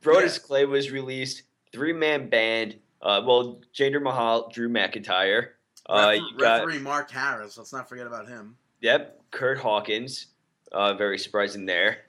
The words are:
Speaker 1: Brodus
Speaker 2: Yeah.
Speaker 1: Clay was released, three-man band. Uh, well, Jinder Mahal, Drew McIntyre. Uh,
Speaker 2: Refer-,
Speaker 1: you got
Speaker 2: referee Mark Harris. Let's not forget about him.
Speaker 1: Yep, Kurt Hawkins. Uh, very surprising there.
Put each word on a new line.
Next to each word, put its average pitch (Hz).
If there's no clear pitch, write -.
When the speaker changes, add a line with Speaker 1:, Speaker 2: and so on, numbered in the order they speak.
Speaker 1:
Brodus 165
Speaker 2:
Yeah. -
Speaker 1:
Clay 139
was 139
released, 131
three-man 151
band. 113
Uh, 101
well, 123
Jinder 139
Mahal, 117
Drew 117
McIntyre. 101
Uh, -
Speaker 2:
Refer-, 104
Speaker 1:
you 107
got 117
Speaker 2:
referee 151
Mark 143
Harris. 123
Let's 113
not 127
forget 123
about 117
him. 113
Speaker 1:
Yep, 135
Kurt 131
Hawkins. 110
Uh, 101
very 98
surprising 101
there. 95